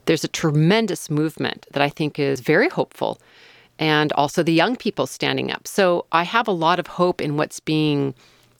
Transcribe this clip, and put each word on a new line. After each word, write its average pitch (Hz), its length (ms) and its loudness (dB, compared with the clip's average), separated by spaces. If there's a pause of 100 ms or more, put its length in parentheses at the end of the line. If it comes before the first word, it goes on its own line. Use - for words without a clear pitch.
there's 165 180 2
a 156 40 -2
tremendous 170 840 0
movement 151 640 -4
that 139 100 0
I 143 80 0
think 147 280 -4
is 139 220 0
very 180 280 2
hopeful, - 520 -4 (580)
and 151 340 2
also 147 300 0
the 160 100 2
young 175 240 2
people 147 300 -4
standing 135 440 -4
up. - 160 -8
So 180 460 0
I 170 100 2
have 226 260 -2
a 208 40 0
lot 165 260 2
of 175 80 -4
hope 180 340 0
in 147 160 -2
what's 151 240 -4
being 147 540 0 (460)